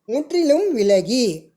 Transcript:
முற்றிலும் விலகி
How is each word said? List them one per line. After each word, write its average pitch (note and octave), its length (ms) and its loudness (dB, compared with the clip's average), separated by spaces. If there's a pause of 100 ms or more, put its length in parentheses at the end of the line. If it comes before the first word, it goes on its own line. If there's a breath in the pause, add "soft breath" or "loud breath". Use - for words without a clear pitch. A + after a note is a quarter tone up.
முற்றிலும் D#4 680 0
விலகி G3+ 840 0